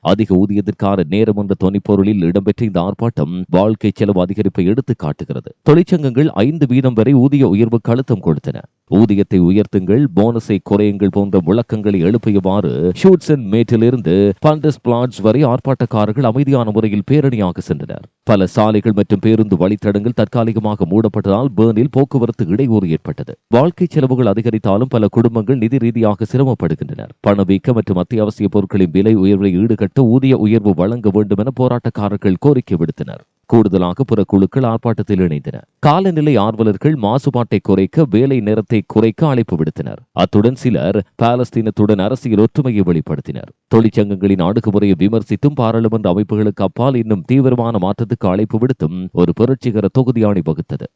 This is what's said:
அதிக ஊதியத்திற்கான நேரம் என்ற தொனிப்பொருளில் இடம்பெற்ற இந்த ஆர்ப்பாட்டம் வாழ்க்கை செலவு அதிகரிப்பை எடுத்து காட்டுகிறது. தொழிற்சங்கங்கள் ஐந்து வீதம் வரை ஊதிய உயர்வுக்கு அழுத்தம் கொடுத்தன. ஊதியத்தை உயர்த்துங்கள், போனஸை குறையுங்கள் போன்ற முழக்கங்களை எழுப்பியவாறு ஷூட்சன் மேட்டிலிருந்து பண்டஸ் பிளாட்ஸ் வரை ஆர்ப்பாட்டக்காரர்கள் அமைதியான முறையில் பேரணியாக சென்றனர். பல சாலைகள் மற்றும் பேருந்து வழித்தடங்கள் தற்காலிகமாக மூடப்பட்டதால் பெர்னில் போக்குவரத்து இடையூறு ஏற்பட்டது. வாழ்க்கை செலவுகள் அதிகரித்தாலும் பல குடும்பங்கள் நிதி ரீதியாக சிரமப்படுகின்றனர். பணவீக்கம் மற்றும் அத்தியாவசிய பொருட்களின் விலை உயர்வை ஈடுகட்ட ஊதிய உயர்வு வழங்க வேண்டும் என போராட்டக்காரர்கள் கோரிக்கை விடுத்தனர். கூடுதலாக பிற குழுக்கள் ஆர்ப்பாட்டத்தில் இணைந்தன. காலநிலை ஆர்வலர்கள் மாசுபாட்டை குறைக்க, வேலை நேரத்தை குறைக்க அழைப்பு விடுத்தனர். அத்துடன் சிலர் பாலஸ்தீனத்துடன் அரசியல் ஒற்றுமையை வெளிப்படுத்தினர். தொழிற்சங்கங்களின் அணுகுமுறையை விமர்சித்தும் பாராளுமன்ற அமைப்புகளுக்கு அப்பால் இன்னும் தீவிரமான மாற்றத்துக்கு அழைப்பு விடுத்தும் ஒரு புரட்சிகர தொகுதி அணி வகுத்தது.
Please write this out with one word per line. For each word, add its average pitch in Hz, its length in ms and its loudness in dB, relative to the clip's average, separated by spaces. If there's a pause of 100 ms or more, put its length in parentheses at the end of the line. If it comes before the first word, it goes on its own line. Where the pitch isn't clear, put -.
(120)
அதிக 104 180 0 (120)
ஊதியத்திற்கான 98 600 -2 (100)
நேரம் 104 280 0
என்ற 101 120 -4 (100)
தொனிப்பொருளில் 98 640 0
இடம்பெற்ற 98 400 -2
இந்த 90 180 -4
ஆர்ப்பாட்டம் 95 460 -4 (220)
வாழ்க்கை 104 440 0
செலவு 101 260 0
அதிகரிப்பை 95 460 -2
எடுத்து 127 220 -2 (100)
காட்டுகிறது. - 460 -8 (200)
தொழிற்சங்கங்கள் 151 600 2 (180)
ஐந்து 156 240 0
வீதம் 127 280 2
வரை 117 140 4 (100)
ஊதிய 135 220 4 (100)
உயர்வுக்கு 117 380 0
அழுத்தம் 123 340 -2
கொடுத்தன. 71 320 -4 (380)
ஊதியத்தை 101 500 2
உயர்த்துங்கள், 98 560 0 (140)
போனஸை 110 400 0 (100)
குறையுங்கள் 101 480 0
போன்ற 101 320 0
முழக்கங்களை 104 600 -2
எழுப்பியவாறு 98 640 0 (280)
ஷூட்சன் 156 440 2 (100)
மேட்டிலிருந்து 117 600 2 (320)
பண்டஸ் 156 400 0
பிளாட்ஸ் 120 400 -2
வரை 113 240 2
ஆர்ப்பாட்டக்காரர்கள் 120 800 -2
அமைதியான 127 460 0
முறையில் 104 340 0
பேரணியாக 120 580 0
சென்றனர். - 380 -8 (240)
பல 95 260 4
சாலைகள் 107 440 2
மற்றும் 101 260 0
பேருந்து 110 380 2
வழித்தடங்கள் 104 580 -2
தற்காலிகமாக 107 720 -2
மூடப்பட்டதால் 110 680 0
பெர்னில் 113 380 2
போக்குவரத்து 120 560 0
இடையூறு 110 420 0
ஏற்பட்டது. - 400 -8 (220)
வாழ்க்கை 170 380 0
செலவுகள் 127 380 0
அதிகரித்தாலும் 110 600 -2
பல 107 120 2 (100)
குடும்பங்கள் 113 480 0
நிதி 127 200 0
ரீதியாக 110 480 0
சிரமப்படுகின்றனர். 120 800 -4 (140)
பணவீக்கம் 101 520 2
மற்றும் 92 240 -2
அத்தியாவசிய 107 520 -2
பொருட்களின் 95 420 0
விலை 107 180 4 (100)
உயர்வை 98 260 2 (120)
ஈடுகட்ட 107 320 -2 (200)
ஊதிய 131 200 2 (100)
உயர்வு 104 360 2
வழங்க 107 340 -2
வேண்டும் 101 280 0
என 131 160 -4
போராட்டக்காரர்கள் 104 840 -2
கோரிக்கை 127 360 2
விடுத்தனர். - 420 -8 (280)
கூடுதலாக 95 580 2
பிற 110 120 0 (100)
குழுக்கள் 101 380 2
ஆர்ப்பாட்டத்தில் 110 560 -2
இணைந்தன. 73 320 -6 (280)
காலநிலை 156 460 2 (140)
ஆர்வலர்கள் 110 580 0
மாசுபாட்டை 117 640 -2
குறைக்க, 95 460 2
வேலை 131 240 2 (100)
நேரத்தை 107 320 0 (140)
குறைக்க 110 360 2
அழைப்பு 117 300 -2
விடுத்தனர். 69 420 -6 (200)
அத்துடன் 110 400 2
சிலர் 101 360 -2 (240)
பாலஸ்தீனத்துடன் 110 840 0
அரசியல் 113 400 -2
ஒற்றுமையை 113 420 -2
வெளிப்படுத்தினர். 78 640 -4 (220)
தொழிற்சங்கங்களின் 101 760 2
அணுகுமுறையை 101 560 0
விமர்சித்தும் 110 560 -2
பாராளுமன்ற 113 540 0
அமைப்புகளுக்கு 104 520 -2
அப்பால் 123 360 -2
இன்னும் 107 280 -2
தீவிரமான 123 560 0
மாற்றத்துக்கு 101 460 -4
அழைப்பு 107 320 -2
விடுத்தும் 90 340 -4 (240)
ஒரு 87 180 2
புரட்சிகர 110 600 0
தொகுதி 117 320 0
அணி 95 180 -2
வகுத்தது. - 460 -8